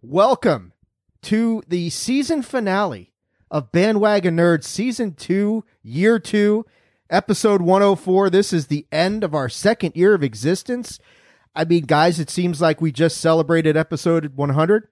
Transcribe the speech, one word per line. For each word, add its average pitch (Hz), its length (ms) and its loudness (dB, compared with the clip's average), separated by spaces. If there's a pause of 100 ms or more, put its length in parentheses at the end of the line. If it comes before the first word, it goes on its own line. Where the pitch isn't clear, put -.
welcome 156 720 0 (500)
to 226 440 0
the 170 240 -4
season 277 520 -4
finale 190 680 -4 (380)
of 147 220 -6
Bandwagon 202 640 2
Nerds, 170 260 4
season 226 520 -6
two, 202 500 -2 (180)
year 185 380 2
two, 208 440 0 (460)
episode 202 500 0
one 185 220 4
oh 196 140 4
four. 190 340 2
This 196 220 2
is 160 160 -2
the 147 240 -4
end 190 320 0
of 151 100 -6
our 135 140 -2
second 190 480 -2
year 190 180 4
of 170 80 0
existence. 156 760 -6 (520)
I 156 120 -4
mean, 165 220 0
guys, 160 340 2
it 147 100 -6
seems 175 300 -4
like 160 200 0
we 160 120 -2
just 156 240 0
celebrated 160 600 0
episode 160 600 -2
one 143 140 -4
hundred 165 420 0